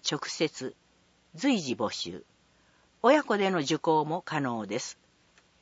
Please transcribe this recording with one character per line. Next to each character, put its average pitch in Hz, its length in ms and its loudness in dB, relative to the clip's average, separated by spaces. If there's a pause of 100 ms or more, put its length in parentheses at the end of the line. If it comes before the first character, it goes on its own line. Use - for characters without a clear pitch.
直 147 160 -2
接。 - 500 -4 (580)
随 233 260 2
時 135 140 -4
募 107 160 -2
集。 87 360 -10 (760)
親 277 220 6
子 214 140 0
で 196 120 2
の 185 100 2
受 151 180 0
講 156 280 2
も 160 180 -4
可 156 160 -4
能 120 260 -2
で 104 140 -4
す。 - 180 -10 (640)